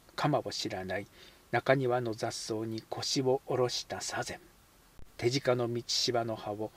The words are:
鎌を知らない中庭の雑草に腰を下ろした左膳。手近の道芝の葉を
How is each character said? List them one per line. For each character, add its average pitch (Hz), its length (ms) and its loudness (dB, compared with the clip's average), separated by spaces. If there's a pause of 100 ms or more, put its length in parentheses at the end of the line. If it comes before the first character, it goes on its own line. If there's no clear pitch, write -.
(160)
鎌 147 240 2
を 104 120 -4
知 - 160 -4
ら 95 160 -4
な 92 140 -4
い 101 80 -8 (440)
中 123 240 4
庭 123 280 2
の 113 100 -2
雑 113 180 -4
草 113 360 -4
に 110 240 -6
腰 - 320 -2
を 127 240 4
下 139 100 0
ろ 123 140 4
し - 160 -4
た - 140 -6
左 - 240 -4
膳。 - 160 -8 (760)
手 120 140 2
近 131 260 2
の 120 160 0
道 120 140 -2
芝 117 400 2
の 110 100 -4
葉 - 160 -6
を 104 240 -4